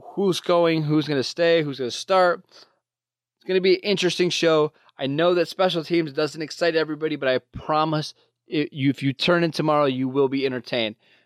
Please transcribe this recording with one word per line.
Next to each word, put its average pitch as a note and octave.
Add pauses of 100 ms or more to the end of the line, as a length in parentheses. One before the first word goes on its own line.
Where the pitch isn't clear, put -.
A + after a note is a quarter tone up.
(140)
who's F#3+
going? E3
Who's D3+
gonna C#3
stay? E3+
Who's C#3
gonna B2
start? F#3
It's -
gonna F#3
be F#3
an -
interesting F3+
show. D#3 (260)
I C#3
know D#3+
that E3+
special F3
teams E3
doesn't D3+
excite E3
everybody, D#3
but C#3
I B2+
promise D#3 (340)
it, D3+
you, C#3
if -
you C3+
turn F3
in E3
tomorrow, D3+
you C3
will C3+
be C3+
entertained. A#2+ (300)